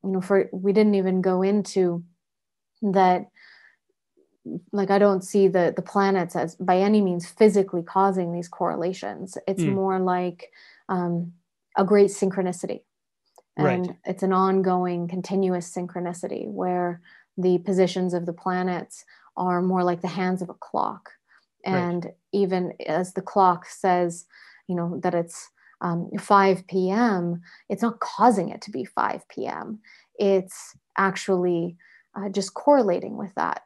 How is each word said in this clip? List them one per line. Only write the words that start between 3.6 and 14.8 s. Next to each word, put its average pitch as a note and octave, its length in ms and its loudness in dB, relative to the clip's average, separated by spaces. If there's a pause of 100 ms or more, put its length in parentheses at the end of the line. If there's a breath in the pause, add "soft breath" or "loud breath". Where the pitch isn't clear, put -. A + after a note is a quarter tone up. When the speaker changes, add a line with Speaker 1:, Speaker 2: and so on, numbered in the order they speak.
Speaker 1:
like, G3 200 0
I G3 80 4
don't G3 240 4
see G3 240 4
the, F3+ 280 2
the F#3 60 -4
planets G3 540 0
as E3 200 -4
by F#3 220 2
any G#3 240 4
means F3 280 -2
physically G3 540 4
causing F#3 500 0
these F3 160 -8
correlations. E3+ 880 -6 (100)
It's F#3+ 160 -2
Speaker 2:
Hmm. G3 120 0
Speaker 1:
more F#3+ 240 0
like, F3+ 520 -4 (380 soft breath)
um, F3 440 -2 (440)
a F#3+ 80 4
great G3+ 240 6
synchronicity. F#3+ 720 -4 (760)
Speaker 2:
Right. D3+ 220 2
Speaker 1:
And F3+ 160 -6 (100)
it's F#3 180 -6
an F#3+ 100 2
ongoing, F#3 760 0